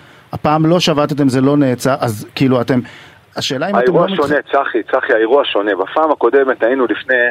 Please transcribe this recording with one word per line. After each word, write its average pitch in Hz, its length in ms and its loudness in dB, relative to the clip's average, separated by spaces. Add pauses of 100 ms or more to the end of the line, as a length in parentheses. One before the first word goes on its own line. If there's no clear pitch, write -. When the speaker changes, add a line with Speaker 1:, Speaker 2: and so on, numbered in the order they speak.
(340)
Speaker 1:
הפעם 156 320 0
לא 170 140 4
שבתתם, 147 500 0
זה 127 120 0
לא 139 160 2
נעצר, 131 420 0
אז 113 360 -4
כאילו 127 260 2
אתם, 123 180 0 (560)
השאלה 135 300 -6
אם 190 40 -4
אתם 202 80 -2
Speaker 2:
האירוע 165 300 2
Speaker 1:
לא 196 60 -4
מתח- 156 140 -2
Speaker 2:
שונה, 143 140 0
צחי, 135 420 -2
צחי, 131 300 -2
האירוע 113 320 2
שונה. 104 300 -2
בפעם 151 360 0
הקודמת 131 520 0
היינו 127 220 0
לפני 110 300 -4 (160)